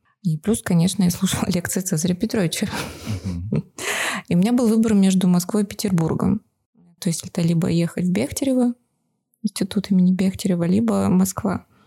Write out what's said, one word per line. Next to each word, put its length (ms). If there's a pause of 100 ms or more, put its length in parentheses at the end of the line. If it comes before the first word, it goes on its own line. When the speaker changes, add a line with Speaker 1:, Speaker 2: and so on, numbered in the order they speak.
(220)
Speaker 1:
И 160
плюс, 240
конечно, 400
я 80
слушала 360
<laughs> 60
лекции 280
Цезаря 340
Петровича. 540 (560)
Speaker 2:
Мгм. 400 (640)
Speaker 1:
И 80
у 20
меня 140
был 160
выбор 260
между 320
Москвой 380
и 20
Петербургом. 760 (580)
То 80
есть 180
это 160
либо 260
ехать 360
в 80
Бехтерево, 600 (680)
институт 480
имени 220
Бехтерева, 520
либо 440
Москва. 580 (200)